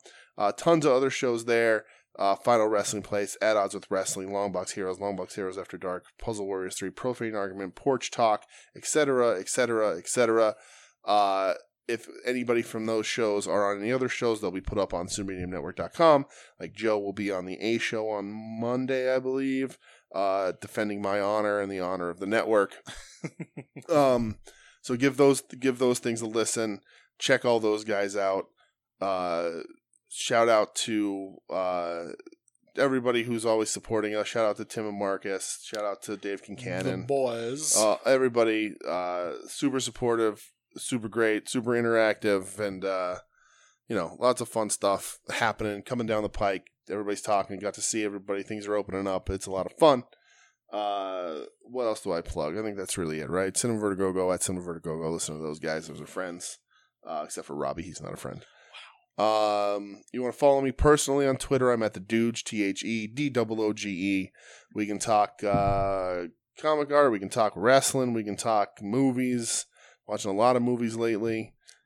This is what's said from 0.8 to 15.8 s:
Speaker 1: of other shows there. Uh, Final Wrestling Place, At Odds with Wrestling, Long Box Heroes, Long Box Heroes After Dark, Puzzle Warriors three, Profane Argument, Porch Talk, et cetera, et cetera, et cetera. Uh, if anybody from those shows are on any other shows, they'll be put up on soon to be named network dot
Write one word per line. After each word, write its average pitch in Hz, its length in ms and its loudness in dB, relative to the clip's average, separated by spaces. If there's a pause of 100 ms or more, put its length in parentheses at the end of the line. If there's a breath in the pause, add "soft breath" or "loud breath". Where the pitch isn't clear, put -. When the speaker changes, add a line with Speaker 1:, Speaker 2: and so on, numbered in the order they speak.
Speaker 1:
of 143 60 6
other 131 180 4
shows 120 340 -2
there. 117 400 4 (340 soft breath)
Uh, 98 180 4
Final 113 320 4
Wrestling 104 340 0
Place, 101 400 -4
At 107 160 4
Odds 98 160 0
with 98 160 -8
Wrestling, 95 420 -2
Long 101 200 -2
Box 92 200 -6
Heroes, 92 280 -4
Long 101 160 -4
Box 92 180 -8
Heroes 95 240 -6
After 92 180 -10
Dark, 90 300 -6 (120)
Puzzle 104 280 -6
Warriors 95 320 -4
three, 98 120 -6
Profane 117 440 -6
Argument, 98 400 -6
Porch - 360 -2
Talk, 110 360 2 (280 loud breath)
et - 120 -12
cetera, 127 520 4
et 98 120 -8
cetera, 110 480 2
et 87 100 -12
cetera. 113 460 4 (500 loud breath)
Uh, 98 500 4 (320)
if 117 220 -4 (160)
anybody 120 380 2
from 113 240 -4
those 110 180 0
shows 104 420 0
are 101 240 2
on 101 120 -4
any 113 100 0
other 127 160 0
shows, 113 320 0
they'll 101 100 -2
be 95 120 -4
put - 160 -2
up 98 160 0
on 90 120 -4
soon 98 200 -6
to 98 80 -6
be 92 40 -8
named 90 140 -6
network 87 240 -8
dot 87 160 -6